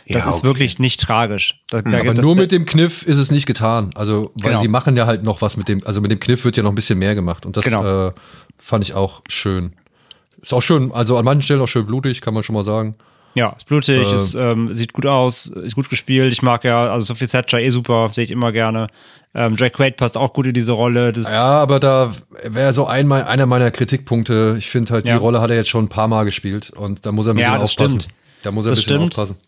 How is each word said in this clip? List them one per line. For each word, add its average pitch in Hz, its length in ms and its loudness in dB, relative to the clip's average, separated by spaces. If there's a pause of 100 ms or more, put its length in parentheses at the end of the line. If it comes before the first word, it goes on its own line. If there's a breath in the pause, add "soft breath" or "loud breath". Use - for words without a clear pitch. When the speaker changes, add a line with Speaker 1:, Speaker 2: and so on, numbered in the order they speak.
Speaker 1:
das 117 180 -2
Speaker 2:
Ja, - 40 -2
Speaker 1:
ist 85 100 0
Speaker 2:
okay. - 60 -4
Speaker 1:
wirklich 131 340 0
nicht 131 220 0
tragisch. 110 680 -2
Da, 117 80 -2
Speaker 2:
Hm. 107 60 -4
Speaker 1:
da 117 140 -2
Speaker 3:
Aber 120 80 0
Speaker 1:
gibt 120 120 2
es 123 60 2
Speaker 3:
nur 160 100 6
Speaker 1:
da 190 80 6
Speaker 3:
mit 185 100 2
dem 170 140 2
Kniff 170 380 0
ist 147 140 2
es 139 120 2
nicht 143 160 2
getan. 113 480 0
Also, 107 400 -2
weil 107 160 -2
Speaker 1:
Genau. 113 120 2
Speaker 3:
sie 117 60 2
machen 123 280 2
ja 120 100 2
halt 110 160 0
noch 110 180 -2
was 107 160 -2
mit 101 120 -6
dem, 98 180 0
also 104 160 -2
mit 104 80 0
dem 110 100 0
Kniff 120 240 0
wird 120 140 0
ja 117 60 0
noch 104 80 2
ein - 20 -2
bisschen 107 240 0
mehr 98 160 2
gemacht. 87 320 -4
Und 95 100 -8
das, 107 80 -2
Speaker 1:
Genau. 98 440 0
Speaker 3:
äh, 90 40 -6 (460 loud breath)
fand 107 260 -2
ich - 100 -8
auch 98 340 -4
schön. 92 440 -4 (680 soft breath)
Ist - 100 -8
auch 127 100 2
schön, 139 300 2
also 120 240 0
an 117 80 2
manchen 139 180 2
Stellen 143 180 0
auch 123 80 0
schön 113 180 -2
blutig, 131 340 -4
kann 110 140 -4
man 107 80 -2
schon 110 120 -6
mal 104 100 0
sagen. 107 320 -4 (380 soft breath)
Speaker 1:
Ja, 117 220 0
ist - 100 -20
blutig, 139 440 2
Speaker 3:
Äh. 101 40 2
Speaker 1:
ist, 98 200 0
ähm, 117 400 0
sieht 117 180 -4
gut 135 140 -4
aus, 127 400 0
ist 95 280 -10
gut 135 140 -4
gespielt. 131 440 0
Ich 117 100 -2
mag 120 220 2
ja, 120 280 2
also 113 140 -2
Sophie 120 220 -4
Thatcher 123 320 0
eh 127 100 0
super, 117 420 0
sehe 120 120 -2
ich 117 60 -8
immer 120 220 -2
gerne. 113 360 -2 (460 loud breath)
Ähm, 113 220 0
Jack 123 160 2
Quaid 135 240 0
passt 117 220 -2
auch 131 160 0
gut 131 140 -2
in 127 40 -2
diese 120 200 0
Rolle. 120 420 2
Das 110 180 -4
Speaker 3:
Ja, 110 80 0 (220)
aber 139 180 2
da 131 320 2 (320)
wär 123 300 0
so 135 120 2
einmal, 135 380 2
einer 131 220 2
meiner 123 240 4
Kritikpunkte. 113 880 0
Ich 104 100 -8
find 117 220 -2
halt, 113 160 0
die 120 60 2
Speaker 1:
Ja. 117 40 4
Speaker 3:
Rolle 117 240 2
hat 113 80 2
er 117 80 2
jetzt 113 140 0
schon 110 160 0
ein - 20 -4
paar 110 200 0
Mal 110 160 2
gespielt 101 440 -6
und 101 380 -10
da 104 60 -4
muss 107 140 0
er 113 60 2
ein 110 40 2
bisschen 120 180 2
Speaker 1:
Ja, 135 40 0
das 104 120 0
Speaker 3:
aufpassen. 135 320 0
Speaker 1:
stimmt. - 120 -16 (280 soft breath)
Speaker 3:
Da 104 80 -6
muss 107 160 -4
er - 20 0
ein 120 40 2
Speaker 1:
Das 123 120 2
Speaker 3:
bisschen 143 140 0
Speaker 1:
stimmt. 165 160 0
Speaker 3:
aufpassen. 98 220 -6 (100)